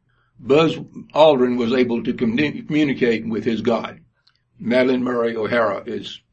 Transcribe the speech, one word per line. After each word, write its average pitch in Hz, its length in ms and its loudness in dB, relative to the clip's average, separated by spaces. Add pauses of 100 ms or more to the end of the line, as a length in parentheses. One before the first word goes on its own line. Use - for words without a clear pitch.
(400)
Buzz 143 360 2 (380)
Aldrin 131 420 4
was 117 160 0
able 120 300 0
to 123 100 -4
commu-, 143 540 -2
communicate 127 600 0
with 107 180 -4
his 113 160 -2
God. 113 400 -2 (600)
Madalyn 127 400 2
Murray 120 360 -2
O'Hara 107 500 -2
is 104 340 -10 (120)